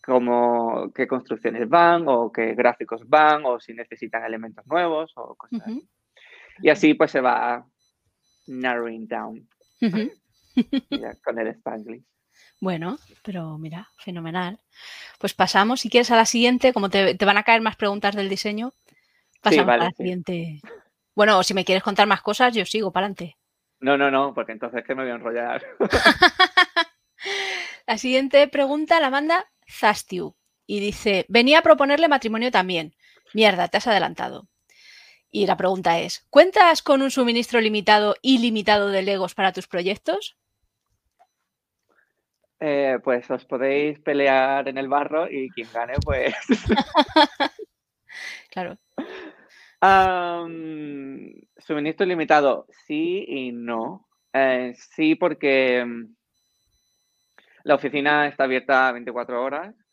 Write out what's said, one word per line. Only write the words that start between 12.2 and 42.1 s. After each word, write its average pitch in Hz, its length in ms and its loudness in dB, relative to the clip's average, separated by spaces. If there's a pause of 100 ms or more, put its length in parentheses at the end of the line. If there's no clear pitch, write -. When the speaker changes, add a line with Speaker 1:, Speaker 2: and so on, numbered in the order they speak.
Speaker 2:
Bueno, 185 380 -6 (240)
pero 165 360 -10
mira, 160 300 -14 (100)
fenomenal. 175 600 -8 (580)
Pues - 160 -6
pasamos, 208 460 2
si 226 100 -8
quieres, 240 200 4
a 233 60 6
la 226 100 6
siguiente. 247 460 2
Como 196 180 -2
te, 190 240 2
te 196 100 -2
van 202 140 4
a 214 60 0
caer 226 180 4
más 220 140 -2
preguntas 202 380 -2
del 196 140 -4
diseño, 208 440 -6 (600)
Speaker 1:
Sí, - 80 -20
Speaker 2:
pasamos 160 280 4 (100)
a - 0 -
Speaker 1:
vale, 151 80 2
Speaker 2:
la 180 40 -2
Speaker 1:
sí. - 120 -16
Speaker 2:
siguiente. 175 580 -8 (540)
Bueno, 208 240 6
o 180 40 4
si 190 120 -2
me 185 100 -2
quieres 185 200 0
contar 202 220 2
más 196 160 0
cosas, 240 320 0
yo 202 120 -2
sigo, 208 260 -4
pa'lante. 185 440 -6 (440)
Speaker 1:
No, 135 180 2
no, 139 120 2
no, 135 240 0
porque 113 180 -6
entonces 113 320 -8
que 135 100 -6
me 131 80 -8
voy 127 100 -6
a 120 40 -8
enrollar. 120 460 -6 (180)
<laughs> - 1160 0 (920)
Speaker 2:
La 220 120 -4
siguiente 269 500 2
pregunta 302 520 0
la 269 100 0
manda 311 360 -2 (220)
Zastiu 185 680 -2 (300)
y 202 140 -4
dice, 202 480 -2
"Venía 247 300 6
a 330 40 4
proponerle 294 460 4
matrimonio 233 420 0
también". 185 440 -2 (400)
Mierda, 190 340 4
te - 100 0
has - 100 -2
adelantado. 165 600 -2 (840)
Y 208 160 0
la 185 100 2
pregunta 185 440 0
es, - 300 -10
"¿cuentas 339 520 6
con 269 200 2
un 269 80 -2
suministro 240 500 0
limitado, 214 600 2
ilimitado 220 680 2
de 190 120 0
Legos 196 320 -4
para 190 180 0
tus 185 140 -12
proyectos?". 208 680 -4 (2250)